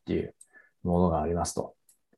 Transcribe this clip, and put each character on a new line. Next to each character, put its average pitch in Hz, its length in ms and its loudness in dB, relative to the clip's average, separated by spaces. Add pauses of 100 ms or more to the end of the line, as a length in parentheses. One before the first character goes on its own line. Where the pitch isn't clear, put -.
て 90 60 -4
い 85 120 -2
う - 100 -14 (500)
も 87 160 4
の 90 100 4
が 78 120 0
あ 78 40 -2
り 85 80 -2
ま 85 100 -2
す - 100 -8
と。 - 200 -6 (440)